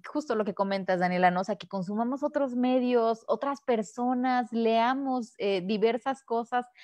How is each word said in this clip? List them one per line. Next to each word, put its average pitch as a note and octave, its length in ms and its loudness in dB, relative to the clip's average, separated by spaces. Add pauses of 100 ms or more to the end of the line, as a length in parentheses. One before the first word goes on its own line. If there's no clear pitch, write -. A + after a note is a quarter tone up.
justo D4 280 -4
lo G#3+ 100 0
que G3+ 80 -4
comentas, G3 460 -2
Daniela, F3+ 320 4
¿no? F3+ 100 0
O - 20 -4
sea, G3+ 120 -4
que - 120 -14
consumamos A3 560 -4
otros C#4+ 320 -2
medios, B3 720 2
otras C4+ 340 -2
personas, B3 920 -2
leamos, A#3 840 0
eh, G3 280 0
diversas A3+ 580 0
cosas, A#3+ 420 -4 (180)